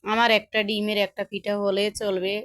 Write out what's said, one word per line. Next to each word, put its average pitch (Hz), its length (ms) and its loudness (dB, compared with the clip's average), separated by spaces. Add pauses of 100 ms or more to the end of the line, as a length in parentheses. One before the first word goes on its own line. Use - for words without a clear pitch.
আমার 226 280 2
একটা 214 320 2
ডিমের 208 440 -2
একটা - 180 -8
পিঠা 202 320 -6
হলে 202 260 0 (160)
চলবে 196 340 -2 (100)